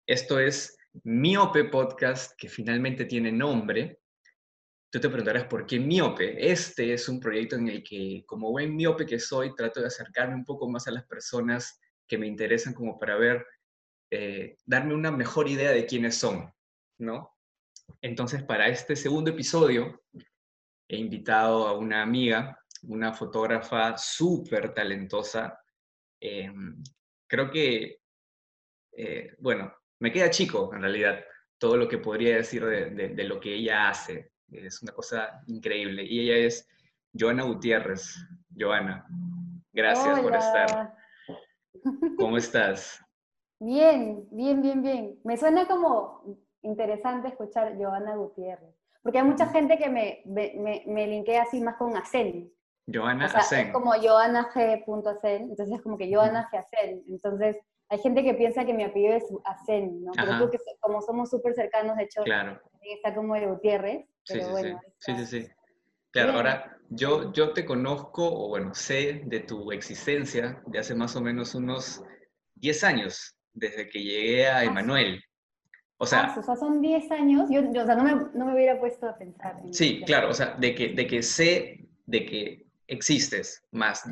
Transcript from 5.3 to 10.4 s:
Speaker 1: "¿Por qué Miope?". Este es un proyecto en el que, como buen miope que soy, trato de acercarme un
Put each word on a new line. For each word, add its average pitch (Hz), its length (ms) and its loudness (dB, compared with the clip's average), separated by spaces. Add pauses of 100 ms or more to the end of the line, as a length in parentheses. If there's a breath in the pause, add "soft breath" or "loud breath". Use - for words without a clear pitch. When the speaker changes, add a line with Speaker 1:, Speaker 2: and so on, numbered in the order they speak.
Speaker 1:
"¿Por 101 240 -6
qué 123 120 -2
Miope?". 147 720 2
Este 127 400 -2
es 120 160 -4
un 127 120 -4
proyecto 113 360 -4
en 117 120 -2
el 104 160 -8
que, 95 420 -10
como 110 240 -8
buen 147 260 -4
miope 160 300 2
que 117 140 -4
soy, 135 340 -4
trato 113 260 -4
de 120 60 -2
acercarme 123 480 -4
un 127 100 -6